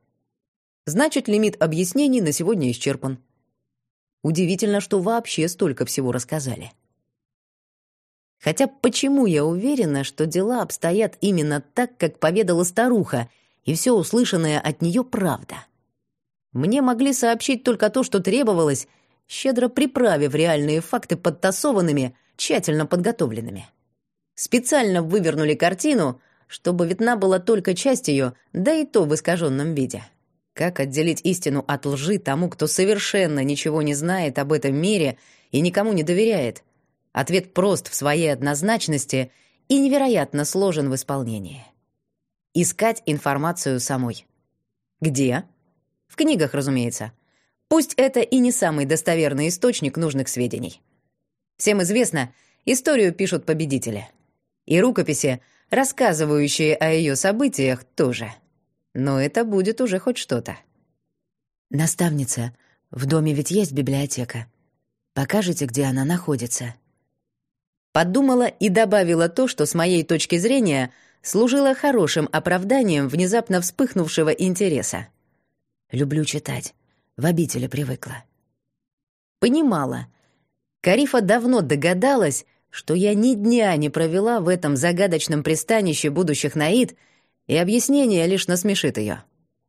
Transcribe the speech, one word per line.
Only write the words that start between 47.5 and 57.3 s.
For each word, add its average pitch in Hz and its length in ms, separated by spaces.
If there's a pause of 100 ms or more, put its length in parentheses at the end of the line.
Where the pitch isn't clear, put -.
Пусть 311 280
это 262 240
и - 180
не 247 140
самый 156 320
достоверный 156 640
источник 175 480
нужных 139 320
сведений. 120 540 (720)
Всем 208 260
известно, 175 500 (320)
историю 254 480
пишут 180 320
победители. 135 640 (580)
И 165 140
рукописи, 156 600 (300)
рассказывающие 156 1080
о 160 140
её 160 260
событиях, 190 680